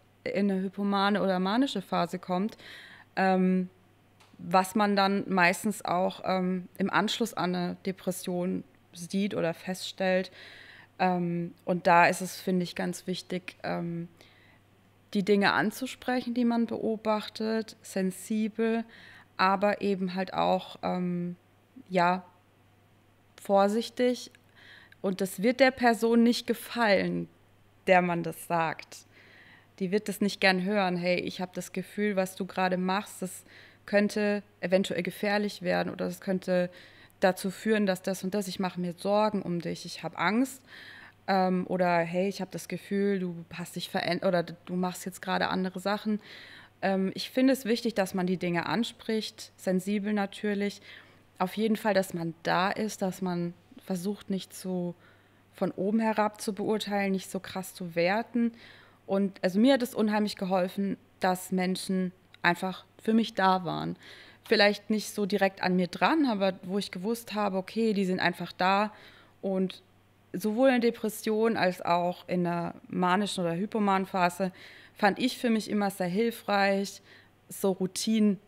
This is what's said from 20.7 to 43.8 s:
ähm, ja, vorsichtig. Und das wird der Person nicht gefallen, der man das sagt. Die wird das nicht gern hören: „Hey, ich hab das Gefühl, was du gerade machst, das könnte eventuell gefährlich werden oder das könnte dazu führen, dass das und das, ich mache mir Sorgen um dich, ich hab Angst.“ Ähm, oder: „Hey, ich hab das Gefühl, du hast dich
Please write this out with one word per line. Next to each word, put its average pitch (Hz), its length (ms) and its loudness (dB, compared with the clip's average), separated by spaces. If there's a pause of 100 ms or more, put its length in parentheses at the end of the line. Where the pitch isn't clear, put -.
ähm, 175 540 -2 (520)
ja, 180 380 2 (1160)
vorsichtig. 220 880 2 (680)
Und 190 200 -2
das 185 200 -2
wird 247 180 2
der 262 120 8
Person 233 520 4
nicht 240 240 4
gefallen, 185 840 0 (580)
der 180 140 8
man 170 220 0
das - 240 -10
sagt. - 580 -4 (760)
Die 185 120 -2
wird 208 160 0
das 196 140 -8
nicht 202 180 0
gern 185 240 4
hören: 190 340 0
„Hey, 175 220 0
ich - 220 -6
hab 185 120 -8
das - 200 -10
Gefühl, 208 420 -4
was 190 200 -2
du 196 100 -6
gerade 185 320 0
machst, 185 440 -4
das - 220 -10 (420)
könnte 208 560 2 (200)
eventuell 185 420 2
gefährlich 202 580 -2
werden 175 320 0
oder 185 120 -6
das 180 160 -8
könnte 180 500 0 (480)
dazu 185 320 2
führen, 214 340 0
dass 185 160 0
das 190 220 -6
und 190 100 -4
das, 202 140 -2
ich 180 120 -8
mache 180 200 -4
mir 180 140 -4
Sorgen 202 480 0
um 175 180 -4
dich, 170 260 -8
ich - 160 -12
hab 165 180 -8
Angst.“ 220 440 0 (640)
Ähm, 185 400 2
oder: 175 300 2
„Hey, 175 320 0
ich 190 120 -6
hab 185 100 -6
das - 160 -10
Gefühl, 202 520 0
du 170 340 -6
hast - 220 -12
dich - 160 -8